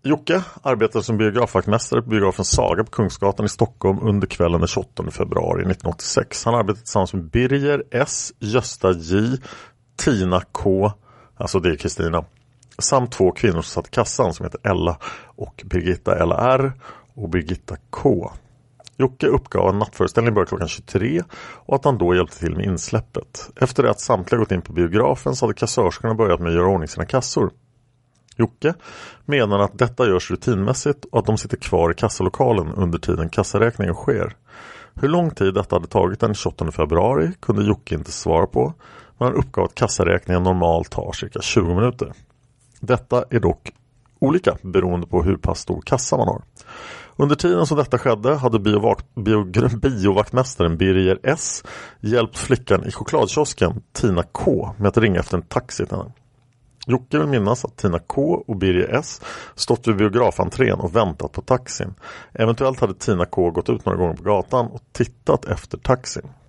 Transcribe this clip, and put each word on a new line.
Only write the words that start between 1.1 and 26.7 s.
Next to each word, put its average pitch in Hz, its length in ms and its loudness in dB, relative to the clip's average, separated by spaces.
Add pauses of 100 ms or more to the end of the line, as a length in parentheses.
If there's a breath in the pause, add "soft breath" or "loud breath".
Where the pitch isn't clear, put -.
biografvaktmästare 113 840 2
på 120 60 -12
biografen 101 360 2
Saga 107 400 2
på - 60 -8
Kungsgatan 101 560 0
i - 20 0
Stockholm - 540 0
under 101 240 2
kvällen 85 340 0
den 85 80 2
tjugoåttonde - 440 -6
februari - 520 -2
nittonhundraåttiosex. - 800 -4
Han 117 100 2
arbetar 104 260 0
tillsammans - 340 -2
med 82 160 -6
Birger 139 600 0
S, - 480 -4
Gösta 107 540 0
J, 95 440 0 (600 loud breath)
Tina 92 440 2 (120)
K, 98 400 0 (440 soft breath)
alltså 101 240 -2
det 87 100 2
är 78 60 0
Kristina, 82 480 -2 (540)
samt 123 340 0
två - 200 4
kvinnor 107 200 2
som 82 100 -2
satt - 240 -6
i - 40 -20
kassan 107 440 0
som - 120 -8
heter - 240 -4
Ella 85 280 0 (380 loud breath)
och - 280 -14
Birgitta, 90 540 -2
Ella 82 180 2
R 131 360 0 (420 loud breath)
och 104 140 -10
Birgitta 82 480 -4 (140)
K. 101 420 -2 (640)
Jocke 131 300 -2
uppgav 95 420 0
att 95 60 2
nattföreställningen 107 600 0
började 95 140 2
klockan 87 200 -4
tjugotre 135 560 -4 (180)
och - 320 -6
att 135 100 -2
han 127 140 2
då 90 160 4
hjälpte 90 240 0
till 80 180 -4
med 95 80 -2
insläppet. - 920 -4
Efter - 260 0
det 117 80 4
att 107 100 -4
samtliga 110 380 0
gått 107 140 0
in 90 100 0
på - 100 -16
biografen 110 640 2
så 127 100 0
hade 104 80 -2
kassörskorna 113 600 -2
börjat 101 260 2
med 85 80 -2
att 85 60 0
göra 87 140 4
ordning 87 200 0